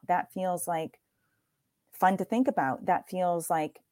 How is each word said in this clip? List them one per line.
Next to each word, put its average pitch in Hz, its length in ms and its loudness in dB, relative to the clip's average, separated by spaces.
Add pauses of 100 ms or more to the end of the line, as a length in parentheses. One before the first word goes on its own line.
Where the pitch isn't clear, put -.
That - 260 0
feels 180 360 -4
like 160 320 -6 (920)
fun 190 260 4
to 196 60 -4
think 247 220 0
about. 208 400 0
That 180 220 0
feels 175 420 -2
like 156 300 -2 (120)